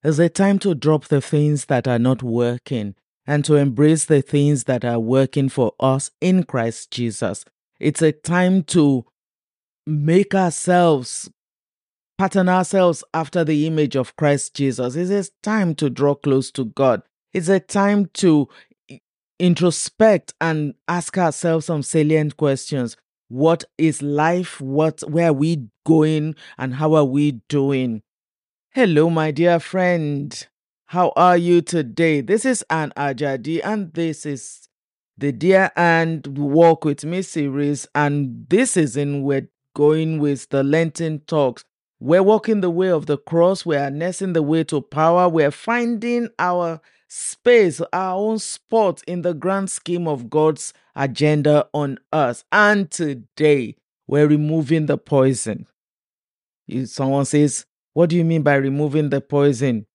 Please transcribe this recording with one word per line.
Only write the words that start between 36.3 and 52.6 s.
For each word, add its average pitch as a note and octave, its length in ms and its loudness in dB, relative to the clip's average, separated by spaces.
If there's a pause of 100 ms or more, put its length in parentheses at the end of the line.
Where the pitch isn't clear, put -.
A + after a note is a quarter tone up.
With D3 200 -4
Me F3 180 -6
series, C#3+ 720 -4
and C#3+ 540 -2
this A#3+ 240 2
season C#3+ 500 -2
we're C#3 260 -4 (280)
going D#3 420 2
with C#3+ 300 -4
the C#3 160 -2
Lenten D#3 560 -2
talks. C#3+ 440 -2 (360)
We're E3 240 4
walking G#3+ 380 2
the F3+ 80 2
way F#3 200 0
of D#3 160 0
the D3 100 0
cross. E3+ 480 0
We're D#3 140 -2
harnessing E3 540 -4
the D#3+ 100 0
way D#3 220 0
to D3 160 -4
power. E3+ 480 2
We're D#3 240 2
finding A#3+ 760 -4 (100)
our F3 400 -2 (260)
space, G#3+ 720 2 (120)
our F#3 240 -4
own G#3+ 240 -4
spot - 680 -2
in F3 160 -6
the F3 120 -2
grand F#3+ 360 -4
scheme F3 360 -6
of B2 240 -6
God's D#3 420 0 (220)
agenda D3 800 2
on C#3+ 240 -4 (140)
earth. C3+ 400 -2
And G#3 360 4